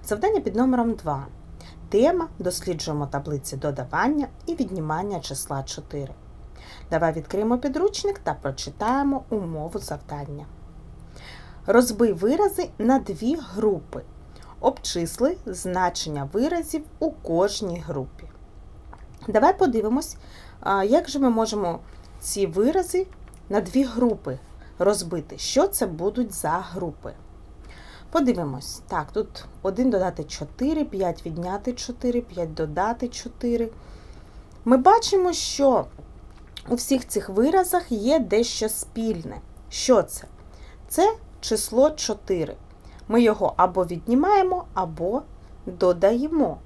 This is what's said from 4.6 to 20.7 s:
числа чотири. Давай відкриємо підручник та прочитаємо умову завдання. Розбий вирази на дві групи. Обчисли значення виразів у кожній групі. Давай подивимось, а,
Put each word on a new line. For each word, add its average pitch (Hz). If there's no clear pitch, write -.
числа 139
чотири. 143
Давай 160
відкриємо 208
підручник 359
та 156
прочитаємо 240
умову 170
завдання. 147
Розбий 226
вирази 330
на 254
дві 247
групи. 202
Обчисли -
значення 175
виразів 320
у 311
кожній 175
групі. 139
Давай 240
подивимось, 240
а, 196